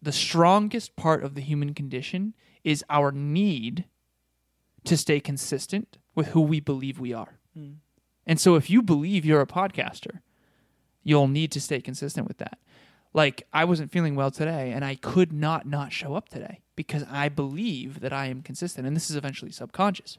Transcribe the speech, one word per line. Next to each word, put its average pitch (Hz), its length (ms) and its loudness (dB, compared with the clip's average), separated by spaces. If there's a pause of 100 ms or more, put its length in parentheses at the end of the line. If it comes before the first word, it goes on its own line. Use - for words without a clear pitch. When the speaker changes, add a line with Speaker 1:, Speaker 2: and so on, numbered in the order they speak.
Speaker 1:
the 151 100 -6
strongest 196 840 4
part 160 280 2
of 139 120 -8
the 139 60 -6
human 147 340 -2
condition 147 580 -6 (300)
is 151 260 0
our 143 220 4
need 147 720 0 (1000)
to 175 120 2
stay 147 220 2
consistent - 800 -6 (180)
with 151 140 0
who 165 120 4
we 151 180 2
believe 135 400 -4
we 120 140 -6
are." - 260 -12 (180)
Speaker 2:
Mm. 147 200 -16 (480)
Speaker 1:
And 160 140 2
so 180 160 8
if 147 140 2
you 226 120 8
believe 175 440 2
you're 151 160 6
a 135 60 0
podcaster, - 760 -6 (840)
you'll 143 240 6
need 147 240 0
to 143 100 -4
stay 135 200 -4
consistent 131 460 -8
with - 100 -10
that. - 220 -12 (540)
Like, 151 300 2 (100)
I 156 120 4
wasn't 156 260 2
feeling 160 240 0
well 135 160 0
today, 151 400 -4
and 131 140 -4
I 135 100 -4
could 180 380 2
not 151 340 -2
not 143 240 -4
show - 240 -6
up 214 140 -8
today, - 320 -14 (220)
because 147 280 -4
I 143 180 -2
believe 143 720 -4
that 131 120 -6
I 135 140 -4
am 131 160 -8
consistent, 139 460 -8
and 147 80 -2
this 160 160 -2
is 151 40 -4
eventually 139 360 -8
subconscious. - 680 -4